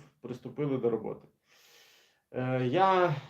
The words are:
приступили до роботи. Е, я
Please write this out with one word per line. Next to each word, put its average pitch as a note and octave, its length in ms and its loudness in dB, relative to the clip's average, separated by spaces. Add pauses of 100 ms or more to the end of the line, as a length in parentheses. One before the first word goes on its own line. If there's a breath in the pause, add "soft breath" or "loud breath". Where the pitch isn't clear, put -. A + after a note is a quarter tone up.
(220)
приступили B2+ 560 -6
до A#2 120 0
роботи. - 380 -4 (1040 soft breath)
Е, B2+ 340 -2
я F3+ 500 4 (140 loud breath)